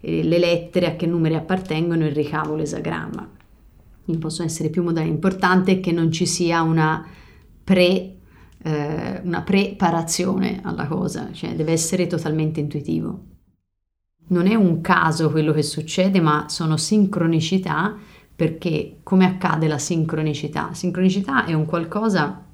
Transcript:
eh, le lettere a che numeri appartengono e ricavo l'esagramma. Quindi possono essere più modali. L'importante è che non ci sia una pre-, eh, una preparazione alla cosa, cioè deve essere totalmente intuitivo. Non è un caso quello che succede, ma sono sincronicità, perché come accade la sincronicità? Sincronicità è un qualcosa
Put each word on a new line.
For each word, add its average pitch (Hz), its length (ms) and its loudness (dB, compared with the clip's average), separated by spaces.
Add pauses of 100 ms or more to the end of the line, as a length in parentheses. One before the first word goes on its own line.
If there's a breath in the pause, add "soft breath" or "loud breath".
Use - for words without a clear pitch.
eh, 165 220 -2
le 165 160 2
lettere 170 480 2
a 160 100 -2
che 170 100 -4
numeri 160 280 2
appartengono 165 680 -2
e 156 40 2
ricavo 151 480 -2
l'esagramma. 160 720 -6 (760)
Quindi 160 180 -2
possono 160 260 -6
essere 156 200 -4
più 165 140 -2
modali. 165 240 0
L'importante 185 680 2
è 185 80 2
che 175 120 -2
non 165 180 2
ci 170 160 0
sia 170 360 2
una 160 440 2 (560 loud breath)
pre-, 185 540 4 (460 soft breath)
eh, 156 600 -4
una 175 200 -2
preparazione 190 1200 0
alla - 240 -6
cosa, 165 460 -4
cioè 170 220 -8
deve 160 180 -2
essere 175 340 0
totalmente 156 540 -2
intuitivo. 156 640 -6 (1040)
Non 180 200 2
è 214 60 2
un 175 260 4
caso 165 500 2
quello 156 220 2
che 151 100 2
succede, 185 580 0
ma 151 280 2
sono 160 280 -2
sincronicità, 180 1200 0 (380 loud breath)
perché 156 680 -2
come 185 200 4
accade 175 440 2
la 151 100 0
sincronicità? 156 960 -2
Sincronicità 185 720 0
è 165 80 -2
un 156 120 2
qualcosa 170 880 -2